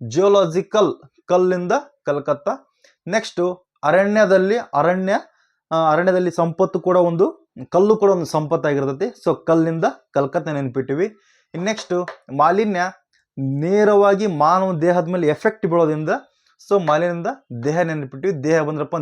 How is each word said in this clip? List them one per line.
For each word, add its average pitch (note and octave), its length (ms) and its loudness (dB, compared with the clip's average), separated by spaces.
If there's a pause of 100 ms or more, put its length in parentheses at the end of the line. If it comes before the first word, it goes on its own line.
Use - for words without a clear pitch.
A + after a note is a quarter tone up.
ಜಿಯೋಲಾಜಿಕಲ್ F#3 880 2 (300)
ಕಲ್ಲಿಂದ F3+ 460 0 (320)
ಕಲ್ಕತ್ತಾ. D3 720 -6 (300)
ನೆಕ್ಸ್ಟ್ G3+ 340 -4 (420)
ಅರಣ್ಯದಲ್ಲಿ F#3+ 720 2
ಅರಣ್ಯ, F#3 560 -2 (580)
ಆ, D#3+ 200 0
ಅರಣ್ಯದಲ್ಲಿ F3+ 400 2
ಸಂಪತ್ತು E3+ 480 0
ಕೂಡ F3+ 180 0
ಒಂದು, F3 520 0 (200)
ಕಲ್ಲು G3+ 260 4
ಕೂಡ G3+ 160 4
ಒಂದು F3 140 0
ಸಂಪತ್ತಾಗಿರ್ತೈತಿ. D3+ 1040 -2
So - 180 -4
ಕಲ್ಲಿಂದ E3 380 2 (260)
ಕಲ್ಕತ್ತಾ C#3+ 400 -2
ನೆನಪಿಟ್ಟಿವಿ. C#3 640 -4 (380)
ಇನ್ E3+ 120 -8
ನೆಕ್ಸ್ಟ್ G#3 280 -6 (440)
ಮಾಲಿನ್ಯ F#3 440 2 (560)
ನೇರವಾಗಿ G3+ 880 2
ಮಾನವ F3+ 460 0
ದೇಹದ E3+ 340 0
ಮೇಲೆ F3 200 -2
ಎಫೆಕ್ಟ್ G#3 400 -2
ಬೀಳೋದ್ರಿಂದ D#3 420 0 (600)
so F#3+ 180 2
ಮಾಲಿನ್ಯದಿಂದ E3+ 400 0 (360)
ದೇಹ D3+ 160 0
ನೆನಪಿಟ್ಟಿವಿ. D3+ 640 -4
ದೇಹ D#3+ 180 2
ಬಂದ್ರಪ್ಪ D3 400 -6